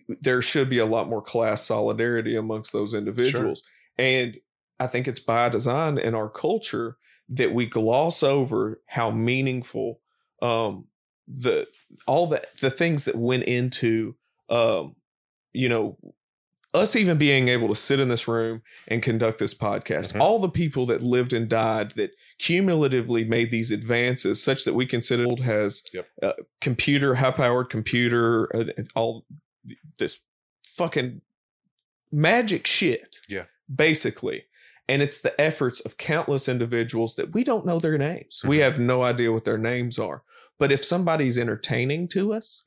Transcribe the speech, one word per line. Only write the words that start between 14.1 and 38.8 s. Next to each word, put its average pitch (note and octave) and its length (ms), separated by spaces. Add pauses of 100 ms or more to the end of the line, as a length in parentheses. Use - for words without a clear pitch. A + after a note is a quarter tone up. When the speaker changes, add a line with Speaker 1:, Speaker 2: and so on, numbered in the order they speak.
Speaker 1:
um, A2 460 (580)
you B2+ 160
know, G#2+ 280 (760)
us F#3+ 240
even F3+ 200
being C#3 300
able A#2+ 220
to G#2+ 60
sit C3+ 240
in C3 100
this A#2 180
room A2+ 340 (260)
and A#2 140
conduct A2+ 380
this G2+ 140
podcast, G2+ 560
Speaker 2:
Mm-hmm. G#2+ 120
Speaker 1:
all G#3 160
the F#3+ 120
people C#3+ 380
that A2+ 140
lived B2 320
and A2+ 160
died A2 420
that - 200 (280)
cumulatively C#3 840
made A#2 280
these A2+ 200
advances A#2+ 720
such C3+ 220
that F2 100
we B2+ 100
consider A#2+ 400
it B2 140
has G#2+ 420 (120)
Speaker 2:
Yep. F#2 140 (140)
Speaker 1:
a F#2+ 120 (280)
computer, C#3 540
high-powered B2+ 540
computer, A#2 840
uh, A2+ 100 (300)
all A2+ 300 (400)
th-, - 140 (180)
this - 220 (440)
fucking C#3+ 580 (920)
magic F3+ 560
shit, - 500 (100)
Speaker 2:
Yeah. F#2+ 180 (280)
Speaker 1:
basically. D3 720 (460)
And C#3 120
it's C#3 200
the - 200
efforts D3 380
of - 180
countless D3 500
individuals A#2 680
that - 180
we A#3+ 120
don't A3 200
know E3+ 140
their D#3 180
names. - 460
We C#3+ 140
Speaker 2:
Mm-hmm. D3+ 60
Speaker 1:
have C3+ 160
no B2+ 240